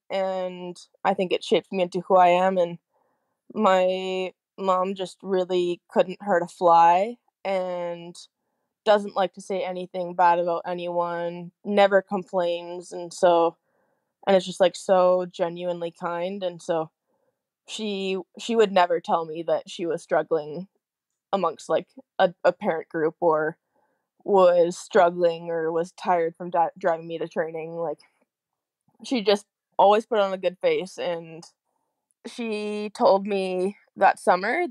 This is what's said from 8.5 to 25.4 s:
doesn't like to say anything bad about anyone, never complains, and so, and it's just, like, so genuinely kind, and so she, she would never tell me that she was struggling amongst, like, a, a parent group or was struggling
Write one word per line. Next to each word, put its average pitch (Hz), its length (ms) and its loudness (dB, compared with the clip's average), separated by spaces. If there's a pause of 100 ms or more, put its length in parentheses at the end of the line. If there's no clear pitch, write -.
doesn't 208 300 2
like 185 180 -2
to 196 80 -20
say 190 220 -6
anything 180 500 -8
bad 175 240 4
about 175 280 -2
anyone, 175 880 -6 (140)
never 202 380 4
complains, 175 880 -6
and 175 200 -12
so, 170 460 2 (720)
and 196 100 4
it's 185 80 0
just, 185 140 -6
like, 180 160 4
so 185 500 2
genuinely 175 640 -6
kind, 180 540 -8
and 175 180 -8
so 160 300 -4 (720)
she, 190 540 -6 (180)
she - 180 -6
would 214 160 4
never 175 280 2
tell 165 260 -2
me 160 160 -10
that 160 280 -4
she 185 180 -6
was 165 160 -4
struggling 160 640 -2 (640)
amongst, 175 360 -2
like, 165 200 -2 (320)
a, 180 140 2 (100)
a 180 80 4
parent 170 380 -4
group 165 320 -2
or 156 360 0 (680)
was 180 520 4
struggling 175 720 2